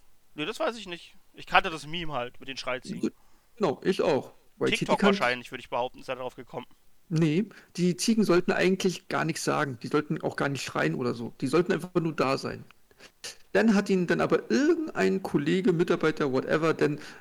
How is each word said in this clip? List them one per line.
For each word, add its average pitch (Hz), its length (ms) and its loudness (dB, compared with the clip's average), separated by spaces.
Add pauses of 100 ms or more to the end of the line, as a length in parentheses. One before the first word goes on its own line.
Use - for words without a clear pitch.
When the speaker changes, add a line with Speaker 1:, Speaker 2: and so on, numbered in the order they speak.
(360)
Speaker 1:
Nee, 151 100 -4
das 214 140 -8
weiß 240 180 -2
ich 202 100 -14
nicht. - 280 -14 (180)
Ich - 120 -16
kannte 190 240 4
das 151 160 -8
Meme 156 280 -6
halt 123 260 -6
mit 131 100 -12
den 131 80 -8
Schreiziegen. - 540 -6 (440)
Speaker 2:
Genau, 156 280 0
ich - 180 0
auch. 143 320 0 (240)
Waititi 135 220 0
Speaker 1:
TikTok - 200 2
Speaker 2:
kann 202 80 4
Speaker 1:
wahrscheinlich, 123 440 0
würde 123 100 -12
ich - 80 -20
behaupten, 127 300 -4
ist 135 100 -16
er 127 60 -4
darauf 127 200 -12
gekommen. 131 300 -14 (440)
Speaker 2:
Nee, 160 360 2 (300)
die 175 220 2
Ziegen 220 260 2
sollten 175 280 4
eigentlich 185 560 0
gar 143 180 -2
nichts 156 180 -4
sagen. 143 380 -2
Die - 60 -10
sollten 151 340 0
auch 143 140 -2
gar 143 140 0
nicht 135 140 -4
schreien 156 320 -2
oder 120 180 -2
so. 117 280 -8
Die 139 60 -2
sollten 170 240 2
einfach 170 240 -4
nur 165 180 0
da 135 240 0
sein. 113 260 -8 (880)
Dann 214 220 4
hat 202 160 2
ihn 180 160 2
dann 165 160 0
aber 151 300 0
irgendein 262 720 2
Kollege, 175 500 2
Mitarbeiter, 160 580 2
whatever, 156 420 2
denn 147 260 0 (220)